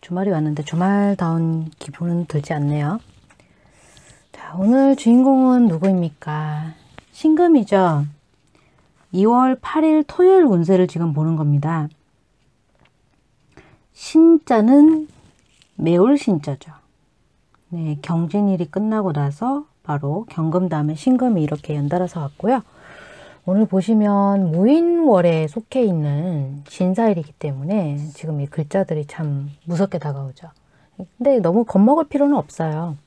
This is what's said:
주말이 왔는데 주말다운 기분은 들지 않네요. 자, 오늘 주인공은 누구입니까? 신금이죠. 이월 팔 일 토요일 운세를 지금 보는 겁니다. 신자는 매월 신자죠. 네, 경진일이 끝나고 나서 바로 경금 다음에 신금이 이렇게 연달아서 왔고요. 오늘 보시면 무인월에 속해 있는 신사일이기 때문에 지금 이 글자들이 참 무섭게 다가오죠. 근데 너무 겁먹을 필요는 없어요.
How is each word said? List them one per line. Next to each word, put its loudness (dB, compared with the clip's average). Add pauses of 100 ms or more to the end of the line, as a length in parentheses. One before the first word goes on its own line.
주말이 -6
왔는데 -4
주말다운 -2
기분은 -6
들지 -6
않네요. -2 (1300)
자, -20
오늘 4
주인공은 4
누구입니까? -2 (400)
신금이죠. 2 (1040)
이월 2
팔 -2
일 2
토요일 4
운세를 2
지금 -4
보는 -2
겁니다. -2 (2000)
신자는 4 (680)
매월 2
신자죠. -4 (1000)
네, -6
경진일이 -2
끝나고 -2
나서 -4 (160)
바로 -6
경금 -2
다음에 -4
신금이 0
이렇게 -6
연달아서 -4
왔고요. -4 (840)
오늘 0
보시면 0
무인월에 2
속해 -6
있는 -4
신사일이기 -2
때문에 -6 (160)
지금 -8
이 -6
글자들이 -4
참 -8 (160)
무섭게 -4
다가오죠. -12 (680)
근데 2
너무 0
겁먹을 2
필요는 0
없어요. -6 (100)